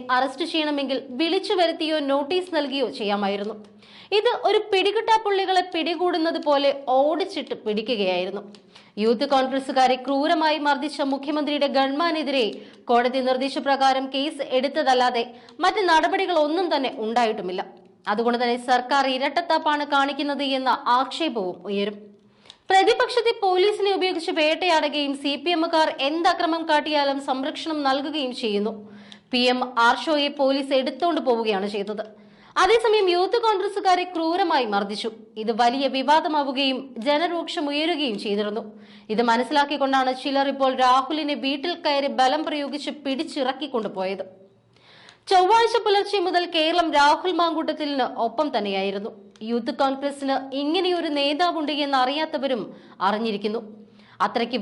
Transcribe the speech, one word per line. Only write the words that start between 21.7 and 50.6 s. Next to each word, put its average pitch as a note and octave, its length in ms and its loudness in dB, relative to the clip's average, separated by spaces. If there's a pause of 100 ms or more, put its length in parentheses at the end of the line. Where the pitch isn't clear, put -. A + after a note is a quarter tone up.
പ്രതിപക്ഷത്തെ A4+ 680 4
പോലീസിനെ G4 560 2
ഉപയോഗിച്ച് F#4 420 -2
വേട്ടയാടുകയും D4+ 720 2 (100)
സി C#4+ 180 -2
പി D4+ 140 -2
എമ്മുകാർ D#4+ 340 2 (180)
എന്തക്രമം E4+ 640 0
കാട്ടിയാലും D4 580 2
സംരക്ഷണം D4+ 600 -4
നൽകുകയും C#4 540 -2
ചെയ്യുന്നു. G#3 320 -2 (600)
പി B3 80 2 (120)
എം B3+ 60 0 (280)
ആർ B3+ 180 4
ഷോയെ D4 340 2
പോലീസ് C#4 400 2
എടുത്തോണ്ട് C#4+ 480 0
പോവുകയാണ് A3 480 2
ചെയ്തത്. G#3 300 -4 (580)
അതേസമയം G#4+ 520 4
യൂത്ത് F#4+ 320 2
കോൺഗ്രസുകാരെ G4 580 2 (100)
ക്രൂരമായി E4 600 0
മർദ്ദിച്ചു. G#3 360 -2 (320)
ഇത് A3 100 -2 (100)
വലിയ C4+ 240 2 (100)
വിവാദമാവുകയും C#4 840 2 (300)
ജനരോക്ഷം E4 640 0
ഉയരുകയും D4 520 -2
ചെയ്തിരുന്നു. G#3 380 -4 (520)
ഇത് A3 80 0 (100)
മനസ്സിലാക്കിക്കൊണ്ടാണ് C4+ 920 0
ചിലർ C#4 320 0
ഇപ്പോൾ C4+ 180 2 (120)
രാഹുലിനെ C#4+ 600 2
വീട്ടിൽ C#4+ 300 -2 (100)
കയറി C#4 260 0 (100)
ബലം C#4+ 280 2
പ്രയോഗിച്ച് C#4+ 440 -6 (120)
പിടിച്ചിറക്കിക്കൊണ്ടുപോയത്. B3+ 1200 -4 (1080)
ചൊവ്വാഴ്ച G#4+ 540 6
പുലർച്ചെ G4+ 400 2
മുതൽ F4 180 0 (120)
കേരളം E4 420 2
രാഹുൽ D#4 420 4
മാങ്കൂട്ടത്തിലിന് D4+ 680 0 (180)
ഒപ്പം C4 320 -2
തന്നെയായിരുന്നു. G3+ 540 -2 (380)
യൂത്ത് A#3 320 -2
കോൺഗ്രസിന് C4+ 540 -2 (260)